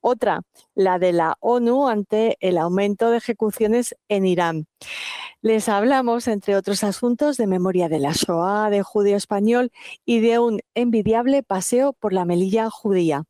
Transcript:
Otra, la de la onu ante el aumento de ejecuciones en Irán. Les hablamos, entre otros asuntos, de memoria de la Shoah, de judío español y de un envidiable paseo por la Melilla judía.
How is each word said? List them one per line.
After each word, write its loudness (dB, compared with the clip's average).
Otra, 0
la 2
de 2
la 0
onu 0
ante 0
el 0
aumento 0
de 2
ejecuciones -2
en 0
Irán. 0
Les 0
hablamos, 0
entre 0
otros -2
asuntos, 0
de 0
memoria 0
de 0
la 0
Shoah, 0
de 2
judío 0
español 0
y 0
de 2
un 0
envidiable 0
paseo 0
por -4
la 0
Melilla 0
judía. 0